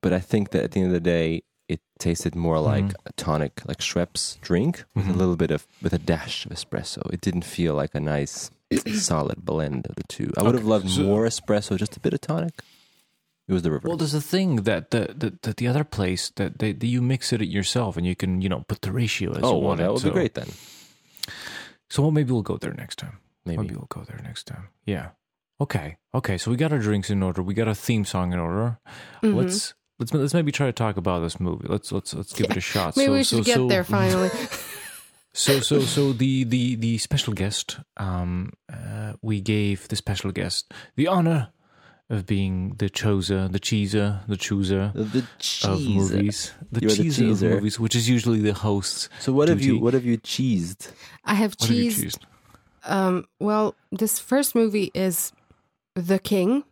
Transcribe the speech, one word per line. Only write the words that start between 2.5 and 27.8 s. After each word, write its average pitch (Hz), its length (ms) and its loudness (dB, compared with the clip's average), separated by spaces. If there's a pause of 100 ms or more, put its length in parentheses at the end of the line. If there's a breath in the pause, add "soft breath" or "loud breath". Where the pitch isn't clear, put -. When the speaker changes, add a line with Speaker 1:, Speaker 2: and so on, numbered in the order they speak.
Speaker 1:
like 73 260 4
Speaker 2:
Mm-hmm. 98 220 -6
Speaker 1:
a - 60 -16
tonic, 76 540 -2
like 71 120 -6
Schweppes - 600 -4
drink, 110 420 0 (100)
with 98 120 0
Speaker 2:
Mm-hmm. 92 80 0
Speaker 1:
a 95 40 2
little 90 180 2
bit 82 160 0
of, 76 160 -2 (140)
with 92 120 0
a 85 60 2
dash - 460 -4
of - 60 -12
espresso. - 500 -8 (100)
It 87 100 -6
didn't 87 240 -2
feel 82 280 0
like 71 220 -2
a 73 40 0
nice, 73 520 -4 (200)
<clears throat> - 220 -2
solid 85 520 -2
blend 73 420 -2
of - 80 -10
the - 80 -8
two. - 340 -8
I - 40 2
Speaker 2:
Okay, 98 60 4
Speaker 1:
would - 80 6
have 113 100 -2
loved 104 240 2
Speaker 2:
so 92 140 2
Speaker 1:
more 104 220 4
espresso, 107 520 0
just 107 200 -4
a - 20 -16
bit - 140 0
of - 80 -4
tonic. 165 320 -4 (920 soft breath)
It 101 60 0
was 92 80 2
the 85 100 2
reverse. - 180 -2
Speaker 2:
Well, 170 80 -2
there's 147 180 -2
a 151 60 0
thing 180 420 2
that 98 260 0
the, 113 260 0
the, 104 280 -4
that 110 140 -4
the 120 100 -2
other 139 160 2
place 92 520 -2
that 98 220 -4
they, 107 160 0
that 117 140 -4
you 123 140 2
mix 127 320 0
it 110 80 0
yourself 98 560 0
and 85 80 0
you 90 100 2
can, 92 260 0
you 95 80 0
know, 80 180 -4
put - 140 -6
the 92 100 -4
ratio 107 420 -2
as - 100 -2
Speaker 1:
Oh, 127 60 4
Speaker 2:
you 113 40 6
Speaker 1:
well, 78 80 2
Speaker 2:
want 71 180 2
Speaker 1:
that 82 60 2
Speaker 2:
it, 98 80 2
Speaker 1:
would 127 100 0
be - 60 2
Speaker 2:
so. - 40 -4
Speaker 1:
great 170 200 0
then. - 140 -8 (1400 loud breath)
Speaker 2:
So 143 200 2
maybe 151 220 2
we'll 117 100 2
go - 160 -4
there - 160 -6
next - 240 -12
time. - 220 -14 (260)
Speaker 1:
Maybe. 90 160 -4
Speaker 2:
Maybe 101 140 -6
we'll - 140 -12
go - 140 -10
there - 200 -14
next - 240 -14
time. - 220 -14 (160)
Yeah. 85 240 -4 (520)
Okay. 82 360 -4 (180)
Okay. 104 240 -2
So - 100 -4
we 123 80 0
got 156 160 0
our 143 60 2
drinks 104 320 0
in 98 100 2
order. 92 220 0
We 95 100 -4
got 110 140 0
our 110 80 0
theme 110 300 0